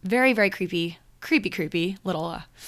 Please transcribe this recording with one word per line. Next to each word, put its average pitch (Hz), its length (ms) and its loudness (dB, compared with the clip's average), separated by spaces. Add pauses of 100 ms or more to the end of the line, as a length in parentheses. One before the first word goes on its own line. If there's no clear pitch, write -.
very, 247 280 4
very 214 160 4
creepy, 175 500 -4 (220)
creepy, 240 300 2
creepy 175 540 -2
little, 170 220 -2
uh, 165 160 -8 (260)